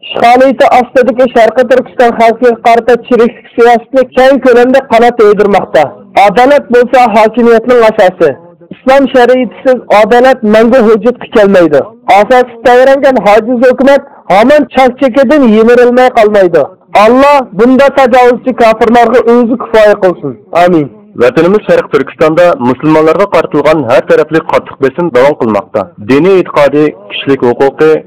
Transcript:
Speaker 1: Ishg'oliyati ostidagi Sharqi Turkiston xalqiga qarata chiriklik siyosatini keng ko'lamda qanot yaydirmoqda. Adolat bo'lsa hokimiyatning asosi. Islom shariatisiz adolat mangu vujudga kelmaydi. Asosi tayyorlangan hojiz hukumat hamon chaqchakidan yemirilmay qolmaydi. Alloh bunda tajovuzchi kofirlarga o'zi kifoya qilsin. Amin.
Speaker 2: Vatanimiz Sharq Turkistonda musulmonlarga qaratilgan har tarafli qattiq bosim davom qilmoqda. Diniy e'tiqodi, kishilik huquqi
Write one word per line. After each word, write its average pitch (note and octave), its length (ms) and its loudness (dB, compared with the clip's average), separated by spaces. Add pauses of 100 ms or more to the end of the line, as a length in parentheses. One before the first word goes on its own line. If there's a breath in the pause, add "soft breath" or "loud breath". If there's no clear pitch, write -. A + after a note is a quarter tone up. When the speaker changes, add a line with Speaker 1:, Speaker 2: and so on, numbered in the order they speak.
Speaker 1:
Ishg'oliyati B3+ 640 0
ostidagi B3 580 0
Sharqi A#3 380 0
Turkiston B3 480 -2
xalqiga A#3 460 0
qarata A#3 420 0
chiriklik A#3 480 -2
siyosatini A#3+ 600 0
keng C4 320 0
ko'lamda B3+ 420 2
qanot A#3+ 360 0
yaydirmoqda. G3+ 640 0 (340)
Adolat A#3+ 500 2
bo'lsa B3 420 0
hokimiyatning A3+ 760 0
asosi. F#3 480 0 (400)
Islom C4+ 380 -2
shariatisiz B3+ 680 -2 (140)
adolat A#3+ 500 2
mangu A3 380 2
vujudga A3 480 -2
kelmaydi. F#3 520 2 (260)
Asosi A#3 540 0
tayyorlangan C4+ 580 2
hojiz G#3+ 420 0
hukumat C4 420 0 (220 loud breath)
hamon A#3+ 440 2
chaqchakidan C4 800 0
yemirilmay A#3+ 600 2
qolmaydi. G#3 540 0 (300)
Alloh C4 460 2 (120)
bunda B3+ 380 0
tajovuzchi B3 640 0
kofirlarga A#3 720 0
o'zi A#3+ 320 0
kifoya G#3 380 0
qilsin. F#3 380 -6 (200)
Amin. E3+ 340 0 (280)
Speaker 2:
Vatanimiz D#3+ 480 0
Sharq E3+ 280 -2
Turkistonda D#3 540 -2 (120)
musulmonlarga D#3 720 -2
qaratilgan D#3 560 -2
har A#2+ 160 0
tarafli D#3 400 -2
qattiq - 380 -6
bosim D#3 300 -4
davom C3 280 0
qilmoqda. G#2+ 440 -4 (160)
Diniy D3 420 0
e'tiqodi, D3 440 0 (220)
kishilik C#3 400 -6
huquqi C#3 440 0 (160)